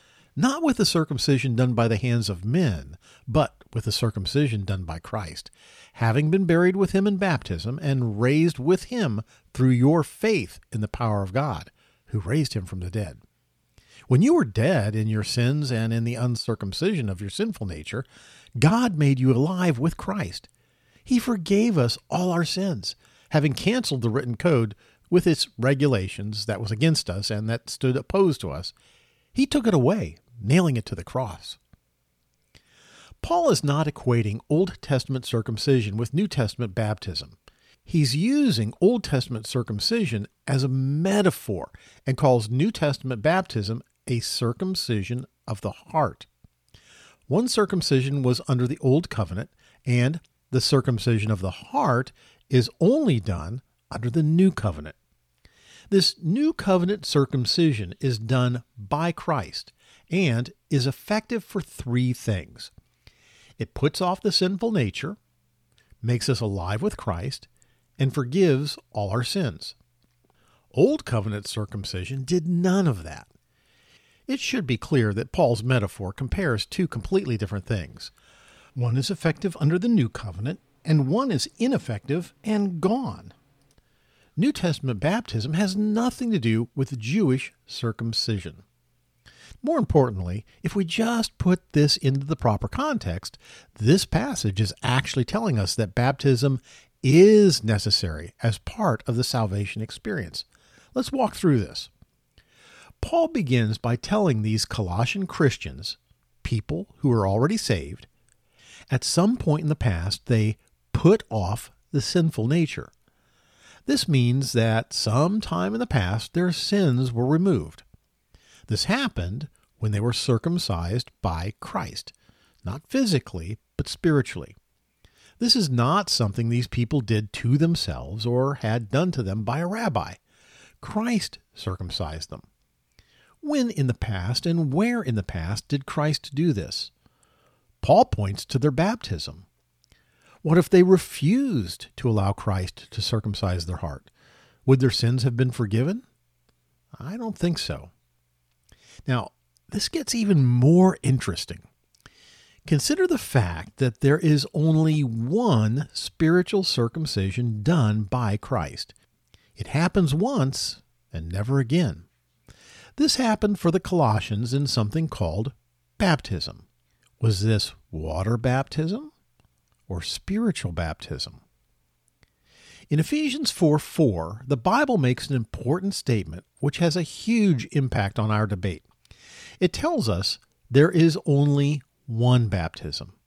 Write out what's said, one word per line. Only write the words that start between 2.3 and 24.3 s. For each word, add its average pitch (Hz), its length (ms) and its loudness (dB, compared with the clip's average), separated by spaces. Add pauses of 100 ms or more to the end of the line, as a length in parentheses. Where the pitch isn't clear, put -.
men, 101 520 -2 (300)
but 123 280 0 (180)
with 110 120 -4
the 110 80 -2
circumcision 110 720 -2
done 92 180 -4
by 82 160 -10
Christ, 95 500 -10 (440)
having 120 360 2
been 190 160 2
buried 175 300 4
with 190 160 2
him 196 160 2
in 202 80 2
baptism 135 680 -2
and 123 380 0
raised 147 400 4
with 165 240 2
him 147 380 -2 (320)
through 131 160 2
your 135 340 4
faith 190 560 -2 (140)
in 110 80 -4
the 104 80 -4
power 107 340 -2
of 95 100 -8
God." 123 380 -4 (360)
Who 110 120 -4
raised 123 340 -2
him 95 120 -4
from 92 140 -10
the 90 100 -8
dead. 90 300 -6 (880)
When 131 140 6
you 285 140 6
were 294 100 4
dead 110 500 2
in 110 120 0
your 107 160 0
sins 131 480 0
and 113 200 -2
in 117 120 0
the 117 120 -2
uncircumcision 120 920 -2
of 92 120 -6
your 101 80 -8
sinful 202 360 -4
nature, 87 400 -8 (540)
God 208 380 4
made 139 220 4
you 127 140 4
alive 160 460 0
with 160 180 0
Christ. 190 500 -8 (560)
He 254 160 0
forgave 208 580 0
us 120 200 2 (120)
all 180 220 0
our 170 140 0
sins, 175 500 -4 (340)
having 147 240 2
canceled 190 480 0
the 120 80 0
written 120 280 -2